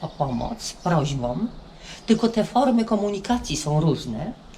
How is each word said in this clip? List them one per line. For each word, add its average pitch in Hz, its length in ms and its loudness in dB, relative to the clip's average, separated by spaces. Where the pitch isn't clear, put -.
o 160 80 -8
pomoc, 127 540 -4
z - 100 -10
prośbą, 139 720 0
tylko 220 220 4
te 214 160 2
formy 247 400 4
komunikacji 202 720 -2
są 151 240 2
różne, 139 520 0